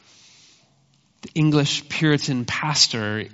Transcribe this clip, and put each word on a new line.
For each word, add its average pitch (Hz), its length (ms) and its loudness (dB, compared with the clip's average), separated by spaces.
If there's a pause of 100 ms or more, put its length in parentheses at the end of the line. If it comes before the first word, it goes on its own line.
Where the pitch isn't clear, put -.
(1200)
the - 140 -16
English 151 520 2
Puritan 143 580 0
pastor 107 880 -2